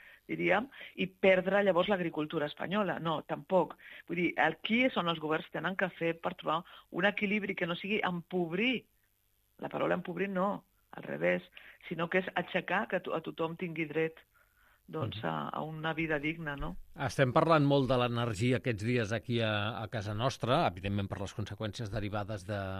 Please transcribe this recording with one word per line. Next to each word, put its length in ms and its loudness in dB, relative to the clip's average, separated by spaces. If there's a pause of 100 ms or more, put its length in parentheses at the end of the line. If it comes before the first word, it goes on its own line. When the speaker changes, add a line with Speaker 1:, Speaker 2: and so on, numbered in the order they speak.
(280)
Speaker 1:
diríem, 420 2 (260)
i 100 -2
perdre 560 4
llavors 280 4
l'agricultura 560 0
espanyola. 520 -2
No, 200 0 (100)
tampoc. 460 2 (340)
Vull 140 0
dir, 60 4 (120)
aquí 460 2
és 100 0
on 160 2
els 80 -4
governs 320 -2
tenen 240 -4
que 220 0
fer 180 0
per 180 -6
trobar 280 -2 (300)
un 120 -2
equilibri 500 0
que 140 -2
no 80 -4
sigui 260 -4
empobrir. 840 -2 (720)
La 100 -8
paraula 320 0
empobrir 300 -4
no, 340 -2 (280)
al 100 -14
revés, 400 0 (460)
sinó 200 -4
que 140 2
és 120 -8
aixecar 540 -2
que 120 -2
to-, 140 -6
a 60 -2
tothom 380 -4
tingui 280 -4
dret, 300 -2 (680)
doncs, 300 -4
Speaker 2:
Mhm. 80 -6
Speaker 1:
a, 240 -2
a 140 -4
una 320 -4
vida 260 0
digna, 360 -4
no? 180 -6 (200)
Speaker 2:
Estem 380 2
parlant 320 8
molt 240 6
de 80 4
l'energia 640 2
aquests 260 -2
dies 280 0
aquí 280 0
a, 400 0
a 80 -6
casa 240 -4
nostra, 560 2
evidentment 400 0
per 140 -6
les 100 -6
conseqüències 580 -6
derivades 540 -4
de, 140 -4 (220)